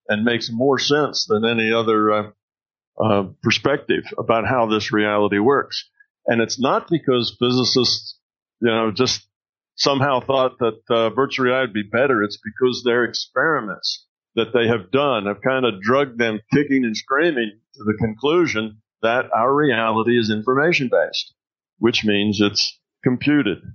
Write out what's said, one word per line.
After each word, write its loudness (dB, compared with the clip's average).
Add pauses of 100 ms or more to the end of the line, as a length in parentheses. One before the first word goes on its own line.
and 0
makes 0
more 2
sense 0
than 0
any 0
other, 2
uh, -2 (720)
uh, 2 (180)
perspective 0 (140)
about 0
how 0
this -2
reality 2
works. 0 (380)
And 2
it's -4
not 0
because 0
physicists, 0 (420)
you 0
know, 0
just -2 (500)
somehow 0
thought -2
that, -2 (100)
uh, 2
virtual -2
reality 0
would -14
be -2
better. 2
It's -4
because -2
their 2
experiments -4 (280)
that -2
they 2
have -2
done 0
have -4
kind 0
of -2
drugged 0
them -2 (120)
kicking 2
and -4
screaming -2 (220)
to -20
the 0
conclusion -2 (220)
that 0
our 2
reality 2
is 0
information-based, 0 (460)
which 0
means 0
it's 0 (240)
computed, 0 (120)